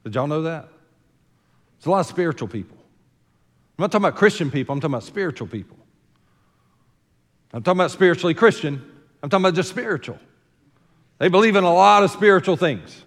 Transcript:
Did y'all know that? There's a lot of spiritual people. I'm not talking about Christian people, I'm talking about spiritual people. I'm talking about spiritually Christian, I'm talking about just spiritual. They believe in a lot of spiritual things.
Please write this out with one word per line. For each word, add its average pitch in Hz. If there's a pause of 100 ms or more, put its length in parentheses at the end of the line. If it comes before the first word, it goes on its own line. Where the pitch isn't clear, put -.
Did 107
y'all 131
know 156
that? 160 (1080)
There's -
a 151
lot 190
of 156
spiritual 160
people. 101
I'm -
not 202
talking 202
about 147
Christian 196
people, 139
I'm 139
talking 151
about 113
spiritual 165
people. 98 (1800)
I'm 117
talking 180
about 175
spiritually 175
Christian, 147 (380)
I'm 143
talking 190
about 185
just 170
spiritual. 208 (1000)
They 170
believe 196
in 196
a 175
lot 202
of 185
spiritual 190
things. 131